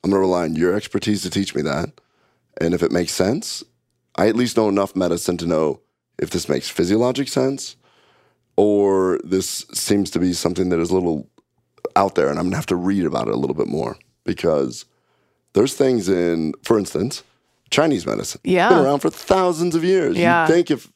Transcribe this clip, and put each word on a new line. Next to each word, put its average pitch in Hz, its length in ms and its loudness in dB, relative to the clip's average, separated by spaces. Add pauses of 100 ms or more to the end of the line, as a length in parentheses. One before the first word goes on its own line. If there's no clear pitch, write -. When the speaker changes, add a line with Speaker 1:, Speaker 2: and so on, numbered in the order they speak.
Speaker 1:
I'm 95 60 0
gonna 95 100 4
rely 92 240 2
on 80 100 -2
your 87 200 2
expertise 104 480 -4
to 92 80 -6
teach 98 240 -4
me 76 80 -4
that. 73 280 -4 (680)
And 85 140 0
if 87 80 0
it 85 100 0
makes 87 200 0
sense, 117 520 -2 (520)
I 101 120 2
at 110 80 0
least 120 200 0
know 110 120 2
enough 98 280 0
medicine 87 420 0
to 82 80 -4
know 78 340 0 (380)
if - 120 -4
this - 180 -6
makes 67 200 -2
physiologic 120 600 0
sense 135 480 -4 (800)
or 98 680 2
this - 500 -4
seems 101 380 0
to - 80 -2
be 90 140 2
something 90 380 -2
that 85 100 2
is 87 100 0
a 95 40 2
little 85 340 0 (680)
out 98 200 2
there, 69 120 2
and 71 100 -2
I'm 90 80 -2
gonna 92 100 -2
have 156 100 -4
to 92 100 0
read 92 280 0
about 71 240 -2
it 52 60 -2
a 60 40 0
little 67 160 -2
bit - 140 -2
more," - 280 -4 (280)
because 73 600 0 (680)
there's 123 200 2
things 123 340 2
in, 85 540 0
for 110 160 2
instance, - 440 -4 (480)
Chinese 143 360 2
medicine. - 380 -6
It's 180 80 0
Speaker 2:
Yeah. 185 180 4
Speaker 1:
been - 80 4
around 139 220 2
for 160 100 0
thousands 175 640 0
of 165 100 0
years. 185 320 2
Speaker 2:
Yeah. 170 300 2
Speaker 1:
You'd 156 80 4
think 170 160 2
if 135 260 -4